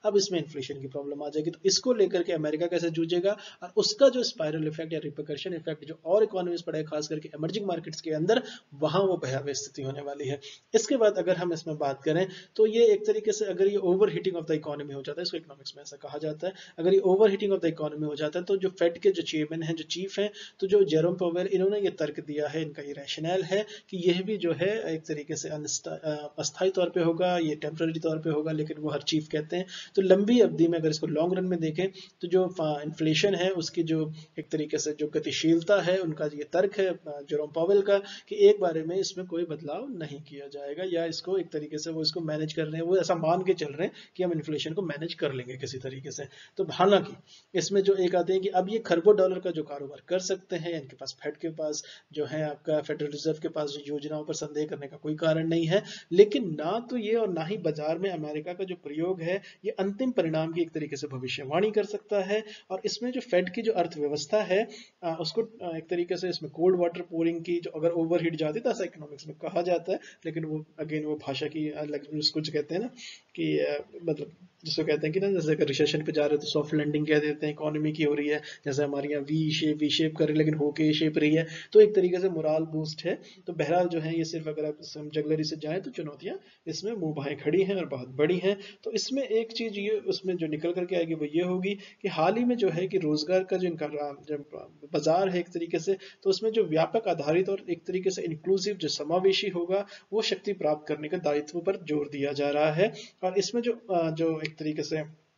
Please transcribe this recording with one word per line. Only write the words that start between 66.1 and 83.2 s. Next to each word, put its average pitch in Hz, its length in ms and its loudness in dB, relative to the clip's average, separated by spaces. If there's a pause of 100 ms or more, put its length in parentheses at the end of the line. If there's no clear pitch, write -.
से 180 120 -4
इसमें 160 220 -8
cold 180 280 4
water 175 220 0
pouring 165 400 0
की 170 180 -2
जो 170 120 -6
अगर 160 180 0
overheat 165 460 2
जाती 156 240 -2
तो 240 120 0
ऐसा 196 120 -2
economics 151 440 -12
में 156 80 -14
कहा 175 260 -2
जाता 175 300 0
है, - 80 0 (260)
लेकिन 160 200 -4
वो 156 200 -6 (160)
again 151 240 -4
वो 151 100 -2
भाषा 147 320 -6
की 151 220 -4
अलग, 147 440 -6
उसको 151 280 -2
जो 156 120 -6
कहते 151 220 -2
हैं 196 60 0
ना 247 60 -4 (480)
कि, 156 240 0
अ, 147 260 -2 (180)
मतलब 147 280 -4 (340)
जिसको 156 180 -2
कहते 156 240 0
हैं 156 60 -2
कि 190 60 0
ना 202 120 0
जैसे 156 200 0
अगर 151 140 4
recession 147 380 2
पे 151 80 -4
जा 151 100 0
रहे 147 100 2
हो 147 60 4
तो 143 100 -4
soft 151 260 -2
landing 151 340 0
कह 151 120 6
देते 151 260 0
हैं, 151 80 -2
economy 151 380 -2
की 156 120 -2
हो 147 100 4
रही 147 140 0
है, 151 140 0 (240)
जैसे 143 180 0
हमारे 143 260 -2
यहाँ 147 120 -2
वी 156 300 0
shape, 151 260 0
V 151 120 2
shape 156 260 0
कर 160 100 2
रही 151 80 0
है, 156 40 4
लेकिन 156 160 4
हो 147 180 2
के 151 220 2
shape 156 240 2
रही 151 180 4
है, 165 120 2 (260)
तो 214 80 12
एक 208 140 8
तरीके 180 240 4
से 185 100 2
morale 160 360 0
boost 156 400 -6
है। 185 160 -2 (260)